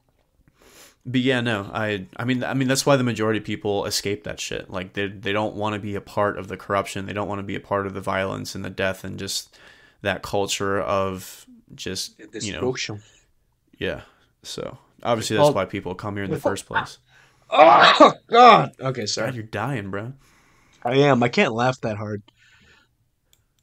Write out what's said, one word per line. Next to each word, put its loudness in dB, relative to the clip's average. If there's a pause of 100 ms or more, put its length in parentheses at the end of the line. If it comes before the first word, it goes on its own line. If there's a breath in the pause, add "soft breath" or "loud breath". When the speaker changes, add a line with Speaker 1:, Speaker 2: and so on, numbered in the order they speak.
(1040 soft breath)
Speaker 1:
but -2
yeah, 2
no, -2
I, -4 (100)
I -6
mean, 0
I -4
mean, 0
that's 0
why 6
the 2
majority 0
of -8
people -2
escape -4
that -12
shit. -10
Like, -10
they, -4
they -6
don't -2
wanna -4
be -8
a -8
part -2
of -10
the -10
corruption, -4
they -8
don't -4
wanna -6
be -8
a -10
part -2
of -8
the -10
violence -4
and -10
the -10
death -4
and -10
just -8 (440 soft breath)
that -4
culture -2
of -4 (300)
just, -10
Speaker 2:
The -20 (160)
Speaker 1:
you -6
know. -8
Speaker 2:
destruction. -6 (760)
Speaker 1:
Yeah, -6 (420)
so, -12 (260)
obviously 0
Speaker 2:
Well, 6
Speaker 1:
that's 4
why 0
people -8
come -8
here -4
in -6
the -4
Speaker 2:
well, -6
Speaker 1:
first -4
place. -6 (520)
Speaker 2:
Oh, 8 (160)
God! 8
Okay, -4
sorry. -2
Speaker 1:
God, -6
you're -10
dying, -6
bro. -8 (720)
Speaker 2:
I 0
am. 6
I 4
can't 2
laugh 0
that -4
hard. -8 (1400)